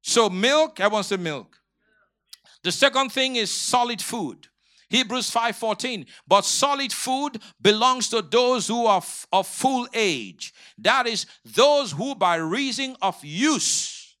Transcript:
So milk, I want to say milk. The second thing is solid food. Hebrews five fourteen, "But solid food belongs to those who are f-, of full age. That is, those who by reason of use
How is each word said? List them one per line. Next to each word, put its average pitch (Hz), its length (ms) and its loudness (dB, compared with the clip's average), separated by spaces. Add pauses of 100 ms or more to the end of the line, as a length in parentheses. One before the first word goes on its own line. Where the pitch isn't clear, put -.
So 226 260 2
milk, 277 500 0
I 196 80 2
want 208 180 0
to 196 120 -4
say 180 40 -6
milk. 151 380 -8 (1040)
The 180 80 -2
second 269 400 2
thing 262 240 -2
is 220 160 -2
solid 240 500 -2
food. - 460 -8 (400)
Hebrews 240 420 0
five 226 280 -2
fourteen, 220 480 -6 (200)
"But 196 200 4
solid 277 480 0
food 262 480 -4 (200)
belongs 226 480 4
to 226 120 -2
those 240 460 2
who 233 180 0
are 196 140 4
f-, - 340 -12
of 190 140 2
full 254 460 -2
age. 147 600 -2 (240)
That 240 300 2
is, 220 180 -4 (180)
those 262 480 2
who 240 240 -6
by 175 200 2
reason 247 680 -4
of 185 240 -2
use - 960 -2